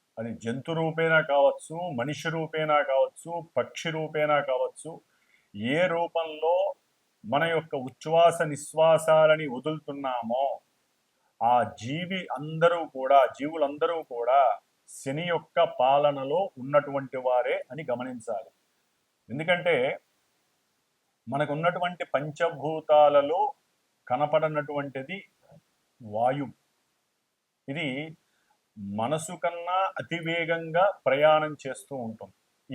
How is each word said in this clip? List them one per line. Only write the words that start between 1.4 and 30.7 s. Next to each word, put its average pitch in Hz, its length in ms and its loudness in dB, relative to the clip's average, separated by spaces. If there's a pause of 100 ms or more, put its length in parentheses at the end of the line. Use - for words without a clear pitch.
మనిషి 147 380 -6
రూపేణా 156 540 0
కావచ్చు, 135 720 -2
పక్షి 123 340 -4
రూపేణా 156 500 0
కావచ్చు, 131 600 -4 (560)
ఏ 135 300 0
రూపంలో 165 880 0 (520)
మన 139 180 0
యొక్క 160 300 -2
ఉచ్ఛ్వాస 160 680 2
నిశ్వాసాలని 156 1040 4
వదులుతున్నామో, 139 1120 -4 (800)
ఆ 120 200 4
జీవి 170 720 -6
అందరూ 160 520 0
కూడా, 131 420 4
జీవులందరూ 151 760 -4
కూడా 120 560 2 (300)
శని 147 380 -8
యొక్క 170 360 -2 (180)
పాలనలో 143 760 2
ఉన్నటువంటి 139 580 -2
వారే 127 540 0
అని 143 200 -12
గమనించాలి. 120 600 -8 (800)
ఎందుకంటే 160 680 0 (1400)
మనకున్నటువంటి 170 720 -2 (100)
పంచభూతాలలో 151 1400 2 (540)
కనపడనటువంటిది 147 1200 -2 (760)
వాయువు. 120 500 -2 (1160)
ఇది 151 460 -6 (600)
మనసు 113 540 -4
కన్నా 170 400 -6
అతివేగంగా 170 1200 0 (140)